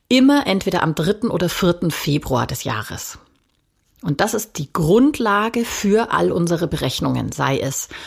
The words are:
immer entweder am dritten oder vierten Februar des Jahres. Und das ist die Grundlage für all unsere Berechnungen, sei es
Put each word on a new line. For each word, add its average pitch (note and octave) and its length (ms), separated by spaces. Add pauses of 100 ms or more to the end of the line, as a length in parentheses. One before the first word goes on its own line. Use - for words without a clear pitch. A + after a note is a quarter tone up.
immer C4+ 380
entweder F#3+ 360
am D#3+ 120
dritten G#3 340
oder E3+ 200
vierten F3 420
Februar C3+ 560
des - 180
Jahres. - 540 (840)
Und C#3+ 180
das G#3 140
ist - 240
die D3 140
Grundlage A3+ 920
für G#3+ 480
all F3 200
unsere E3+ 340
Berechnungen, B2+ 640
sei C3+ 260
es - 300 (180)